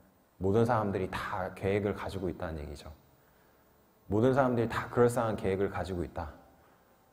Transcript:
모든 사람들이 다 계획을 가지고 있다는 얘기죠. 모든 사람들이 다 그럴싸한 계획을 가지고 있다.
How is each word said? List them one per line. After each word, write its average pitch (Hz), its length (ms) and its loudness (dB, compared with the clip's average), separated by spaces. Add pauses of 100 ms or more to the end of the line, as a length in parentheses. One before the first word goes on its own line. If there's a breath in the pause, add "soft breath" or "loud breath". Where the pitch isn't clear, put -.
(380)
모든 101 280 4
사람들이 104 440 0
다 92 440 -6
계획을 101 400 0
가지고 92 360 -6
있다는 80 340 -8
얘기죠. 73 280 -14 (1160 soft breath)
모든 117 260 4
사람들이 123 340 2
다 - 220 -6
그럴싸한 120 480 4
계획을 95 320 0
가지고 90 340 -4
있다. 80 280 -8 (800 soft breath)